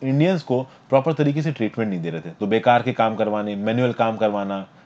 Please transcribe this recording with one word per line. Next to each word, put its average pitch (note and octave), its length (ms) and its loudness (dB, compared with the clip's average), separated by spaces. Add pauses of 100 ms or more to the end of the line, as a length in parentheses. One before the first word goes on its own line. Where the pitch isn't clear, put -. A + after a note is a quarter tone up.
इंडियंस D3 400 2
को B2+ 200 0
प्रॉपर C3+ 500 0
तरीके D3 280 0
से D#3 100 -4
ट्रीटमेंट A2 400 -2
नहीं F2+ 100 -4
दे E2 80 -6
रहे D#2+ 120 -6
थे। E2+ 80 -14
तो G2+ 180 -6
बेकार A#2 340 4
के B2 120 -2
काम A2 220 0
करवाने, G#2 400 -2
मैनुअल A2+ 380 0
काम A2+ 240 0
करवाना, G2+ 500 -2 (180)